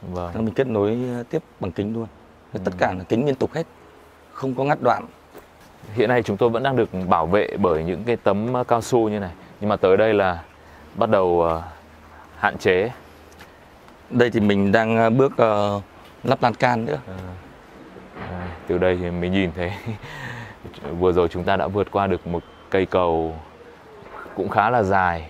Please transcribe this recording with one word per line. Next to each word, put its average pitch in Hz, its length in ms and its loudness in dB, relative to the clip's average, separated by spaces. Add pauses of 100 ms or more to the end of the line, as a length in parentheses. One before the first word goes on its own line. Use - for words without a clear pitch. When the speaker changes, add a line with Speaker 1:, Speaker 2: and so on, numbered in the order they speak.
(120)
Speaker 1:
Vâng. 87 220 -6
Speaker 2:
Nên 113 100 -4
mình 107 100 -4
kết 135 120 0
nối, 110 320 0 (180)
ờ, 120 140 -8
tiếp 160 120 -4 (180)
bằng 95 120 -6
kính 107 220 -4
luôn. 113 120 -6 (460)
Speaker 1:
Ừ. 113 120 -8
Speaker 2:
Tất 196 140 -2
cả 107 200 0
là 92 100 -8
kính 123 180 0
liên 139 80 0
tục - 200 -2
hết, 165 120 -4 (680)
không 135 220 -6
có 131 100 -2
ngắt 143 180 0
đoạn. 117 220 0 (920)
Speaker 1:
Hiện 110 140 2
nay 123 140 4
chúng 104 140 -2
tôi 120 120 4
vẫn 117 140 0
đang 131 140 0
được 113 120 2 (200)
bảo 87 180 2
vệ 92 220 2 (100)
bởi 85 260 2
những 90 200 -4
cái 120 120 0
tấm, 104 360 0
ờ, 123 120 0
cao 117 180 0
su 113 260 2
như 104 100 -2
này. 95 120 -6 (300)
Nhưng 104 80 -2
mà 101 80 4
tới 95 200 4
đây 110 180 4
là 92 280 2 (520)
bắt 110 160 0
đầu, 90 320 4
ờ, 82 200 0 (760)
hạn - 200 0
chế. 98 320 2 (1200)
Speaker 2:
Đây 120 200 4
thì 113 100 2
mình 101 320 4
đang, 113 240 2
ờ, 113 140 4
bước, 131 260 4
ờ, 104 440 2 (440)
lắp 123 180 0
lan 120 120 2
can 120 300 0
nữa. 147 220 -4
Speaker 1:
Ờ. 95 80 -12 (1160)
Đây, 90 180 -8 (180)
từ 90 120 0
đây 92 240 2
thì 87 80 -4
mình 87 220 -2
nhìn 95 240 0
thấy 90 160 -4 (600)
<laughs> - 680 -12
vừa 90 140 4
rồi 87 160 4
chúng 90 160 -6
ta 98 120 0
đã 78 100 0
vượt 95 240 -2
qua 98 160 0
được 92 200 -2
một 85 160 -4 (280)
cây 95 160 2
cầu 82 480 0 (1000)
cũng 98 140 -4
khá 110 220 2
là 123 120 2
dài 90 480 0